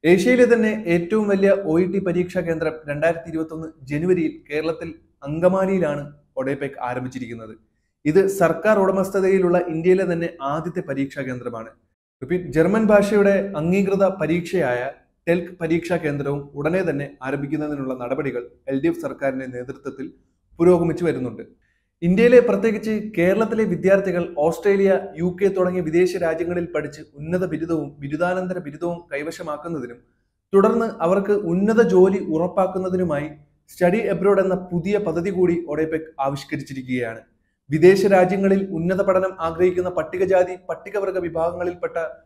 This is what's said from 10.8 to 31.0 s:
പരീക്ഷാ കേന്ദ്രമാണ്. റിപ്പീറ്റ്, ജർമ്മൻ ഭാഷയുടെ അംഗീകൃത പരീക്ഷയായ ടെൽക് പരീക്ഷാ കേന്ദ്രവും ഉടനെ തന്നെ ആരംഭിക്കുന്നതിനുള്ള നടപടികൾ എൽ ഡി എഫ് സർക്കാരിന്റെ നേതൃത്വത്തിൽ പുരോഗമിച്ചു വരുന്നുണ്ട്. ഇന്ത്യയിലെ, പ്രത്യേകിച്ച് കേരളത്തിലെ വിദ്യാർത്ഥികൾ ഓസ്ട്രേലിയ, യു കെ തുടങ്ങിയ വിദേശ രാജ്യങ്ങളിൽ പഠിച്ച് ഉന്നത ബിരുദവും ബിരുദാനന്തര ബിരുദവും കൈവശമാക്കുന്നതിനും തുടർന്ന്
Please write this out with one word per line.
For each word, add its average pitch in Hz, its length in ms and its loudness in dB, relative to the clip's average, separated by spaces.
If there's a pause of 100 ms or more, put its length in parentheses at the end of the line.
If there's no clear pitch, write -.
പരീക്ഷാ 139 320 -6
കേന്ദ്രമാണ്. 120 500 -10 (500)
റിപ്പീറ്റ്, 175 320 -4
ജർമ്മൻ 190 320 4
ഭാഷയുടെ 202 500 6 (200)
അംഗീകൃത 190 500 2 (160)
പരീക്ഷയായ 151 720 -2 (360)
ടെൽക് 175 340 -2
പരീക്ഷാ 165 360 -2
കേന്ദ്രവും 143 440 -4 (120)
ഉടനെ 156 360 -2
തന്നെ 143 160 -4 (180)
ആരംഭിക്കുന്നതിനുള്ള 139 680 -6
നടപടികൾ 127 500 -6 (240)
എൽ 135 140 -2
ഡി 160 60 0
എഫ് 165 140 -2
സർക്കാരിന്റെ 131 440 -6
നേതൃത്വത്തിൽ 127 640 -12 (520)
പുരോഗമിച്ചു 170 460 2
വരുന്നുണ്ട്. 127 360 -4 (600)
ഇന്ത്യയിലെ, 233 380 8
പ്രത്യേകിച്ച് 208 760 0
കേരളത്തിലെ 208 460 2
വിദ്യാർത്ഥികൾ 180 760 0
ഓസ്ട്രേലിയ, 190 600 2 (180)
യു 170 120 0 (120)
കെ 202 60 2
തുടങ്ങിയ 180 340 0
വിദേശ 175 360 2
രാജ്യങ്ങളിൽ 170 480 -2
പഠിച്ച് 151 360 -6 (140)
ഉന്നത 165 300 -4
ബിരുദവും 156 440 -4 (100)
ബിരുദാനന്തര 180 600 -4
ബിരുദവും 170 400 -8 (140)
കൈവശമാക്കുന്നതിനും 151 840 -8 (560)
തുടർന്ന് 220 320 4 (160)